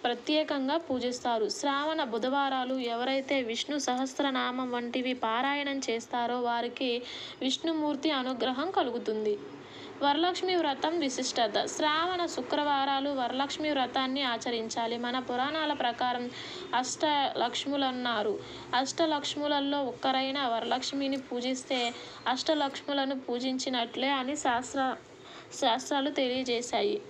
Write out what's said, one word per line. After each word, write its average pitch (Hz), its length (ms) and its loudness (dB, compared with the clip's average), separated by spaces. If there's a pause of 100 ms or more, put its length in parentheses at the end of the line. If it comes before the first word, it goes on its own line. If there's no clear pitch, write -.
ప్రత్యేకంగా 294 720 0
పూజిస్తారు. 247 720 0
శ్రావణ 294 540 0
బుధవారాలు 262 720 0
ఎవరైతే 262 680 0
విష్ణు 233 360 -2
సహస్రనామం 254 960 0
వంటివి 247 420 0
పారాయణం 269 640 0
చేస్తారో 240 640 0
వారికి 240 600 0 (400)
విష్ణుమూర్తి 302 720 2
అనుగ్రహం 262 600 0
కలుగుతుంది. 220 680 0 (600)
వరలక్ష్మి 349 540 2
వ్రతం 311 440 2
విశిష్టత. 240 680 0
శ్రావణ 330 600 2
శుక్రవారాలు 277 840 2
వరలక్ష్మి 269 600 0
వ్రతాన్ని 262 520 2
ఆచరించాలి. 233 760 0
మన 240 220 -2
పురాణాల 285 540 0
ప్రకారం 247 560 0 (460)
అష్టలక్ష్ములన్నారు. 254 1600 0 (360)
అష్టలక్ష్ములలో 285 1080 2
ఒక్కరైన 262 640 0
వరలక్ష్మిని 262 680 0
పూజిస్తే 247 760 -2 (340)
అష్టలక్ష్ములను 277 920 0
పూజించినట్లే 254 920 -2
అని 269 260 0
శాస్త్ర-, 262 600 0 (580)
శాస్త్రాలు 277 560 2
తెలియజేశాయి. 247 1000 0